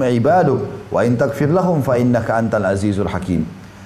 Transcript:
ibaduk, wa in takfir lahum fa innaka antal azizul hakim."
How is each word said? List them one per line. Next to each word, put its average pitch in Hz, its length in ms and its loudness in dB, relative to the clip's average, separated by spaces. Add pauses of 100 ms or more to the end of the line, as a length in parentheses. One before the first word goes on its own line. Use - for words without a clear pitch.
ibaduk, 127 880 0
wa 90 100 2
in 120 160 2
takfir 143 320 0
lahum 175 320 2
fa 123 160 0
innaka 120 400 0
antal 110 320 0
azizul 101 380 0
hakim." 87 340 -2 (420)